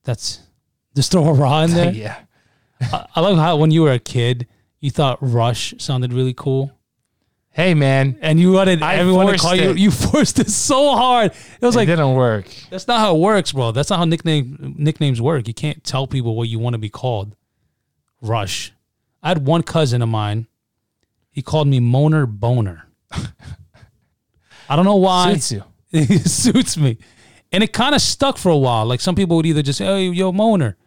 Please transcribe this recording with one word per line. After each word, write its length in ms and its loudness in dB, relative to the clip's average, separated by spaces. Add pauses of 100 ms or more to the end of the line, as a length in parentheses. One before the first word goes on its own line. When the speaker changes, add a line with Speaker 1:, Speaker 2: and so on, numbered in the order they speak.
Speaker 1:
That's, 360 -8 (560)
just 160 0
throw 160 2
a 60 2
raw 300 2
in 80 2
there? 200 2
Speaker 2:
<laughs> 20 -6
Yeah. 260 -10 (640)
Speaker 1:
I, 240 -6 (100)
I 60 0
love 160 2
how 200 2
when 140 4
you 120 4
were 100 4
a 60 -2
kid, 480 -4 (320)
you 120 -6
thought 300 -2
Rush 560 -2
sounded 360 -4
really 200 -2
cool. 380 -4 (760)
Speaker 2:
Hey, 240 0
man. 480 2
Speaker 1:
And 180 2
you 140 6
wanted 280 2
Speaker 2:
I 140 -2
Speaker 1:
everyone 320 4
to 60 2
Speaker 2:
forced 100 -2
Speaker 1:
call 120 2
you. 160 2
Speaker 2:
it. 60 -2
Speaker 1:
You 140 4
<laughs> 180 -4
forced 300 2
it 100 0
so 460 2
hard. 360 2 (300)
It 40 -2
was 100 2
Speaker 2:
It 40 4
Speaker 1:
like, 80 2
Speaker 2:
didn't 280 2
work. 320 0 (240)
Speaker 1:
"That's 160 -12
not 120 0
how 160 2
it 40 2
works, 320 2
bro. 200 -2
That's 200 -2
not 80 0
how 60 0
nickname, 720 -2
nicknames 440 -2
work. 260 -2
You 60 -10
can't 300 -8
tell 240 -4
people 280 -4
what 140 -4
you 100 -6
wanna 200 -4
be 100 -8
called." 460 -6 (840)
Rush. 520 -6 (480)
I 80 -4
had 160 -2
one 180 2
cousin 380 0
of 80 -2
mine. 380 -4 (840)
He 140 -10
called 240 0
me 120 2
Moaner 480 2
Boner. 600 -4 (100)
<laughs> 140 -20 (1600)
I 60 0
don't 100 4
know 100 4
why. 380 4
Speaker 2:
Suits 180 -2
you. 120 -8 (140)
Speaker 1:
<laughs> 180 -20
It 320 2
suits 480 0
me. 220 0 (540)
And 120 0
it 80 -2
kinda 280 0
stuck 380 -2
for 120 0
a 80 4
while. 300 0
Like, 120 -2
some 160 -2
people 220 0
would 80 0
either 160 0
just 160 -4
say, 100 -6
"Oh, 100 0
yo, 340 -2
Moaner." 440 0 (120)